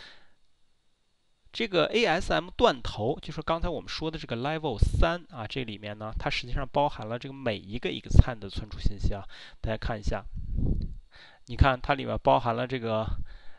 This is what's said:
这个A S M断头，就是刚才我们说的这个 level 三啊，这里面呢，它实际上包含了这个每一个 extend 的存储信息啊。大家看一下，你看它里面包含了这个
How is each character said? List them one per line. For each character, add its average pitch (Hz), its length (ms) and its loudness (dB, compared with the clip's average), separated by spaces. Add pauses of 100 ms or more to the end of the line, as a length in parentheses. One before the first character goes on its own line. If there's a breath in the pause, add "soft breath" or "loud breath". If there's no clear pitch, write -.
(1500 loud breath)
这 233 160 -4
个 175 200 2
A 233 180 2
S 170 260 2
M 170 200 0
断 180 300 4
头， 107 400 -2
就 - 120 -8
是 160 80 -8
刚 165 200 0
才 175 60 -2
我 147 140 -2
们 - 80 -12
说 160 200 -4
的 160 80 -8
这 151 80 -12
个 123 120 -4
level 147 400 -4
三 170 540 4
啊， 120 140 -10
这 127 200 -6
里 107 120 -10
面 104 200 -10
呢， 107 200 -8
它 - 120 -2
实 - 180 -4
际 123 60 -10
上 143 180 0
包 143 160 4
含 117 220 -6
了 120 100 -6
这 143 80 -12
个 135 60 -12
每 127 240 -2
一 98 200 -8
个 180 120 -4
extend 123 500 6
的 101 100 -10
存 107 200 -10
储 - 100 -12
信 - 180 2
息 101 160 2
啊。 101 120 -6 (340 loud breath)
大 120 100 -6
家 110 60 -2
看 110 240 -4
一 - 20 -12
下， 101 220 -2 (1200 loud breath)
你 120 100 -8
看 131 200 6
它 131 160 0
里 131 120 -4
面 113 180 -2
包 135 160 6
含 120 160 0
了 123 100 -2
这 127 140 -4
个 110 260 0 (540 loud breath)